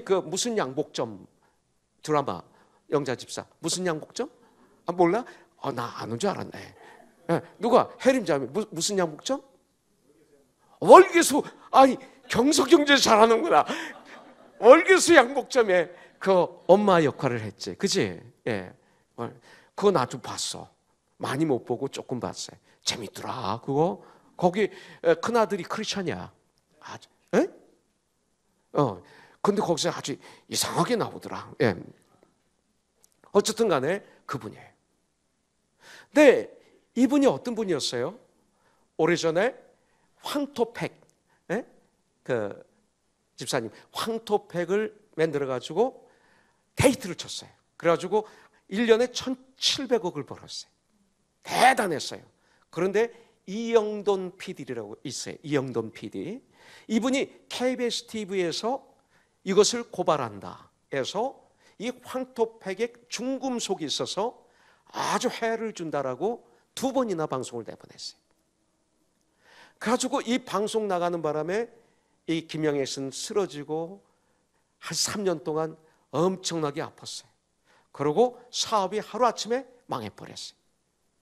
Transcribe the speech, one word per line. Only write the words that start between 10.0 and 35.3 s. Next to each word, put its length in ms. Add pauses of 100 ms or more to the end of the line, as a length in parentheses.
월계수. 640 (280)
아니, 260 (320)
경서경제 680
잘하는구나. 680 (920)
월계수 560
양복점에 880 (160)
그 280 (220)
엄마 340
역할을 380
했지, 340
그치? 460 (260)
예. 260 (1000)
그거 160
나도 300
봤어. 500 (460)
많이 280
못 200
보고 240
조금 320
봤어요. 360 (280)
재밌더라, 800
그거. 400 (320)
거기, 340 (320)
에, 120
큰아들이 500
크리스찬이야. 680 (460)
아주, 300 (260)
에? 140 (1300)
어, 280 (380)
근데 220
거기서 280
아주 260 (320)
이상하게 460
나오더라. 640
예. 140 (1600)
어쨌든 340
간에 380 (200)
그분이에요. 440 (1400)